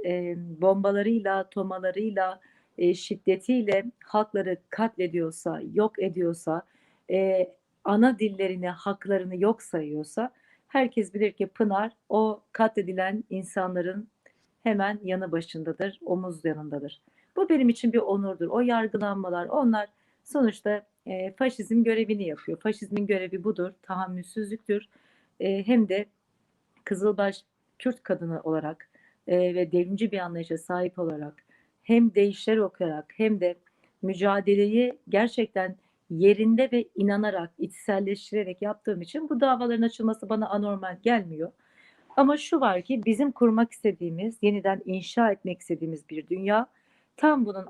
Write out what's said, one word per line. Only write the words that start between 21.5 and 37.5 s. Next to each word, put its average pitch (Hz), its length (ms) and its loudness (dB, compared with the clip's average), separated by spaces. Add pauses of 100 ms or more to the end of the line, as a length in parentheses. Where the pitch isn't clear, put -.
görevini 220 440 0
yapıyor. 160 320 -8
Faşizmin 208 480 -4
görevi 185 360 -2
budur, 185 280 -2 (100)
tahammülsüzlüktür. 196 1040 -6 (540)
E, 196 280 -2
hem 226 220 4
de 202 160 -2 (800)
Kızılbaş 196 600 0 (360)
Kürt 254 240 -4
kadını 170 400 -4
olarak, 160 460 -4 (380)
e, 180 280 2
ve 180 160 0
devrimci 190 400 0
bir 202 60 -4
anlayışa 170 400 -6
sahip 180 420 -4
olarak 151 440 -6 (400)
hem 233 320 4
değişler 202 420 2
okuyarak 170 600 -2
hem 214 220 2
de 175 160 0 (460)
mücadeleyi 202 920 2 (160)
gerçekten 196 680 0 (340)
yerinde 208 640 6
ve 240 140 2 (100)
inanarak, 202 640 0